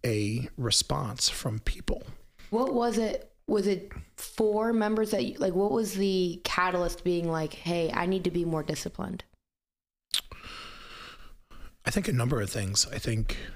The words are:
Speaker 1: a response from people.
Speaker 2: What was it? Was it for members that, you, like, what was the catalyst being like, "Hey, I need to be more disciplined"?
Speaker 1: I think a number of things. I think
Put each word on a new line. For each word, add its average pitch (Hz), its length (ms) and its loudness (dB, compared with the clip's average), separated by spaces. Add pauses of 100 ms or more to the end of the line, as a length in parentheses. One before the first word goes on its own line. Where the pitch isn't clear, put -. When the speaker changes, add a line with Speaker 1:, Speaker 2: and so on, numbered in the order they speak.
Speaker 1:
a 110 440 0 (100)
response 123 720 0
from 110 300 -4
people. - 420 0 (480)
Speaker 2:
What 254 240 2
was 233 240 2
it? - 340 -2 (160)
Was 208 180 4
it 196 240 0 (260)
for 214 580 2
members 220 380 2
that, 196 120 2
you, - 140 -4
like, 185 160 2
what 202 180 4
was 214 220 0
the 185 500 2
catalyst 180 580 0
being 170 280 2
like, 160 240 -2
"Hey, 170 400 0
I 175 120 0
need 185 180 2
to 180 60 2
be 170 140 2
more 160 180 0
disciplined"? - 600 -6 (2500)
Speaker 1:
I - 60 -2
think 202 180 0
a 220 40 2
number 123 280 2
of 98 100 -2
things. 101 420 0
I 117 60 -6
think 110 380 0 (200)